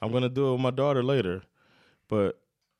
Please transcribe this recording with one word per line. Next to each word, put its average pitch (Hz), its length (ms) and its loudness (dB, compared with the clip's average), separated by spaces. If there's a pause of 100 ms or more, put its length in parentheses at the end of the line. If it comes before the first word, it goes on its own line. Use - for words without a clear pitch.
I'm 110 120 -6
gonna 127 160 0
do 131 200 0
it 131 40 0
with 123 80 -2
my 127 100 0
daughter 139 320 0
later. 110 400 0 (680)
But 101 320 0 (400)